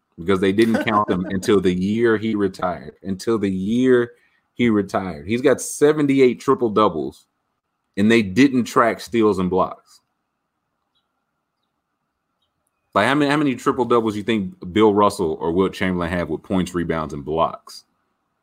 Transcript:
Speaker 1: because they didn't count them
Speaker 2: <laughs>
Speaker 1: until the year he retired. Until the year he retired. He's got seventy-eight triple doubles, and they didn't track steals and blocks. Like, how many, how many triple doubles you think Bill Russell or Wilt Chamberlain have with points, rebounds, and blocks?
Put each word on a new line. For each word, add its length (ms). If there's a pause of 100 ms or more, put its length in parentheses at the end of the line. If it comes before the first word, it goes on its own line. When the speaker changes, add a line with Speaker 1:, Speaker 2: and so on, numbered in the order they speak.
(180)
Speaker 1:
because 200
they 140
didn't 320
count 240
them 160
Speaker 2:
<laughs> 60
Speaker 1:
until 300
the 120
year 460
he 160
retired. 680
Until 360
the 120
year 600 (420)
he 140
retired. 580
He's 140
got 220
seventy-eight 800
triple 280
doubles, 580 (680)
and 160
they 100
didn't 420
track 360
steals 380
and 100
blocks. 520 (3000)
Like, 120
how 80
many, 160
how 80
many 180
triple 300
doubles 280
you 80
think 320 (180)
Bill 200
Russell 480
or 100
Wilt 220
Chamberlain 380
have 180
with 140
points, 320
rebounds, 400
and 100
blocks? 600 (580)